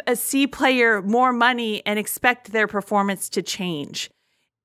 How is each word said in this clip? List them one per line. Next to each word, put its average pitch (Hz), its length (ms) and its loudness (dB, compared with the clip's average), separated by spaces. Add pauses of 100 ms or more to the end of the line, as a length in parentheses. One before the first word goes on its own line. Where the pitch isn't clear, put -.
a 247 100 2
C 277 300 0
player 247 560 2
more 240 320 2
money 233 520 0
and 208 120 -2
expect 226 540 -2
their 214 160 2
performance 202 600 -2
to 190 120 -4
change. 170 680 -6 (560)